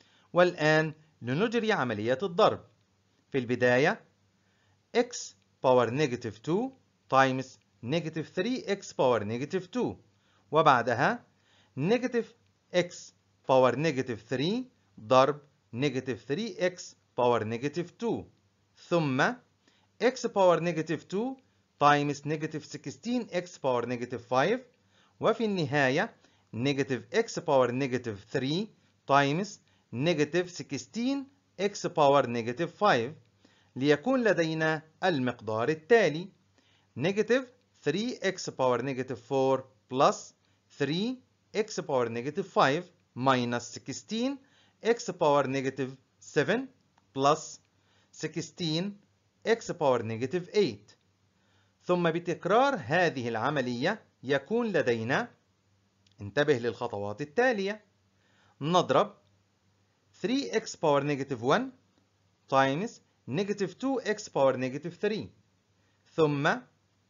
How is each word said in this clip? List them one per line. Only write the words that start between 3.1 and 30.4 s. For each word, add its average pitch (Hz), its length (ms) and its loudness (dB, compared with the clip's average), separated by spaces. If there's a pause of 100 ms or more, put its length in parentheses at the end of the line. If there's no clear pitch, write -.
في 139 60 -2
البداية 123 640 2 (960)
x 247 180 0 (500)
power 123 240 6
negative 120 460 -4 (120)
two 226 240 -2 (380)
times 131 480 2 (260)
negative 156 520 -4
three 226 320 -4
x 196 260 -6
power 123 300 2
negative 123 480 -6
two، 180 240 -4 (560)
وبعدها 143 760 4 (520)
negative 226 480 -2 (500)
x - 380 -4 (340)
power 131 280 4
negative 127 540 -4
three 175 340 -2 (360)
ضرب 131 420 4 (320)
negative 127 540 -4
three 190 320 -6
x 180 360 -6 (200)
power 120 240 4
negative 135 580 -6
two، 170 260 -4 (680)
ثم 156 420 2 (680)
x 247 260 -2
power 180 320 4
negative 160 480 -4
two 247 300 -6 (420)
times 147 460 4
negative 151 400 -6
sixteen 220 680 -8
x 180 260 -6
power 123 280 0
negative 120 360 -6
five، 151 380 2 (600)
وفي 220 260 0
النهاية 151 720 0 (400)
negative 131 480 -2 (100)
x 226 260 0
power 131 320 4
negative 123 460 -4 (140)
three 151 360 -2 (400)
times 143 520 2 (320)
negative 151 580 0